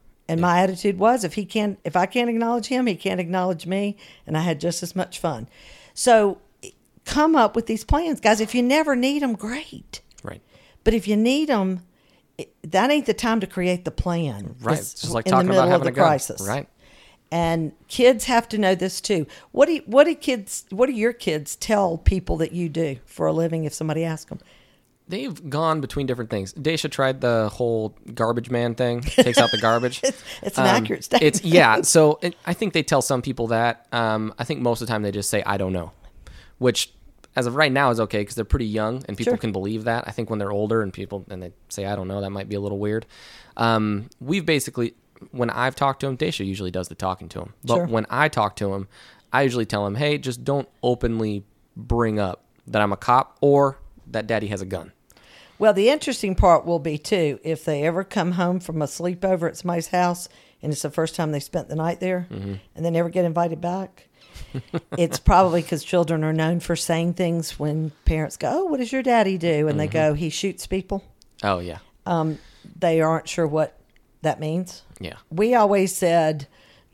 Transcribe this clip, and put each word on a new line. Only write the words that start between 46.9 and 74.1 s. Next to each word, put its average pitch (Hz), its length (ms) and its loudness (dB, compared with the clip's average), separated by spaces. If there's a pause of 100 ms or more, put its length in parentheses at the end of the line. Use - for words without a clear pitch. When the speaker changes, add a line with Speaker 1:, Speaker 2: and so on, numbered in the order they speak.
Speaker 2:
talking 90 340 -6
to - 120 -12
'em. - 120 -14 (100)
But 120 120 0
Speaker 1:
Sure. 175 100 2
Speaker 2:
when 113 240 -2
I 139 180 0
talk 107 280 -2
to 98 180 -4
'em, 98 140 -8 (440)
I 135 120 2
usually 120 240 0
tell 104 180 -2
'em, 101 100 -4
"Hey, 147 220 0
just 123 260 -8
don't 139 240 -2 (140)
openly 113 640 -2 (340)
bring 117 420 0
up 95 260 -4 (200)
that 107 160 0
I'm 101 100 2
a 98 60 -4
cop - 420 2
or 143 380 4 (320)
that 110 160 -4
Daddy 107 220 0
has 101 140 -4
a 95 40 -8
gun." 92 280 -10 (640)
Speaker 1:
Well, 214 160 6
the 196 160 4
interesting 254 460 -2
part 175 300 6
will 170 140 0
be, 151 180 -4
too, 156 440 0
if 156 220 -6
they 147 200 -2
ever 170 200 0
come 180 300 -2
home 180 260 0
from 170 220 -6
a 147 60 -2
sleepover 175 600 -2
at - 80 -6
somebody's 175 320 -4
house 175 400 0 (340)
and 151 120 -4
it's - 80 -8
the 147 80 -4
first 160 260 -4
time 156 160 -2
they 147 80 -2
spent - 300 -8
the 147 60 -6
night 160 260 -4
there 180 280 -4
Speaker 2:
Mm-hmm. 98 260 -8 (200)
Speaker 1:
and 160 100 -6
they 170 40 0
never 165 180 0
get 175 160 0
invited 170 380 -2
back, 180 480 -8 (440)
Speaker 2:
<laughs> - 440 -8
Speaker 1:
it's 165 200 0
probably 175 460 6
'cause 160 220 -4
children 160 400 0
are 156 80 0
known 160 260 2
for 170 160 -4
saying 170 380 0
things 170 440 -2
when 151 340 -2 (120)
parents 156 320 0
go, - 160 -2
"Oh, 349 140 0
what 294 160 -2
does 233 100 -6
your 262 100 -2
daddy 226 360 4
do?" 156 320 2
And 151 100 0
they 151 80 -2
Speaker 2:
Mm-hmm. 151 60 -6
Speaker 1:
go, 156 200 2
"He 156 160 -2
shoots - 380 -6
people." 190 360 -4 (380)
Speaker 2:
Oh, 98 180 0
yeah. 87 180 -10 (280)
Speaker 1:
Um, 160 320 0 (400)
they 165 220 4
aren't 160 300 2
sure 165 180 0
what 156 300 -2 (460)